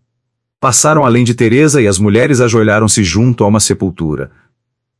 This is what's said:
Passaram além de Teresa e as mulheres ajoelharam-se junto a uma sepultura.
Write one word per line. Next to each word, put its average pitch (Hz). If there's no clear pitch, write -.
Passaram 147
além 123
de 117
Teresa 127
e 107
as 95
mulheres 117
ajoelharam-se 110
junto 110
a 104
uma 107
sepultura. 82